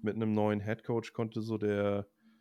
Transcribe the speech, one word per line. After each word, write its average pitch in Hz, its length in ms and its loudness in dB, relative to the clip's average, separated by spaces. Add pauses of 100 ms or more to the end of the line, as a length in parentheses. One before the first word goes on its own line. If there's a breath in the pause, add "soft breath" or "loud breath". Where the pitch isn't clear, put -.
mit 104 140 -2
einem 110 160 2
neuen 104 280 2
Headcoach 110 520 -4
konnte 110 300 -4
so 110 160 -4
der, 101 480 2 (340)